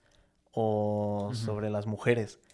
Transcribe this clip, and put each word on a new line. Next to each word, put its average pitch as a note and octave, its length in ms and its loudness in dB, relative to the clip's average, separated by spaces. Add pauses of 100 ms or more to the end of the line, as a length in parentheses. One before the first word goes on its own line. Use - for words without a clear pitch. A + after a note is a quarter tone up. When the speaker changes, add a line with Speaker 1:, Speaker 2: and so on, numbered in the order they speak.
(520)
Speaker 1:
o G#2 760 0
Speaker 2:
Ujú. A#2+ 80 -4
Speaker 1:
sobre G#2+ 340 -4
las G#2 160 -2
mujeres. A2 540 0 (140)